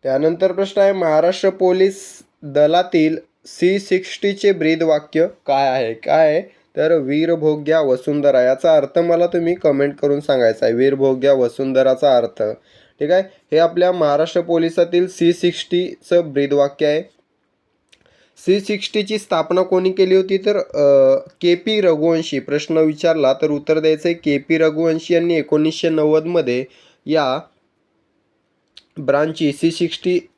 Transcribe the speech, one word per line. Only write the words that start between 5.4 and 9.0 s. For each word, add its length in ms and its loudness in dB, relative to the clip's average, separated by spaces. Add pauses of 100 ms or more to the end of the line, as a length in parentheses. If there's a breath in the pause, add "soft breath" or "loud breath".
काय 220 0
आहे? 260 -2
काय 340 2
आहे? 140 0 (340 soft breath)
तर 220 2
वीरभोग्या 840 0
वसुंधरा. 600 0
याचा 340 2
अर्थ 220 0
मला 280 2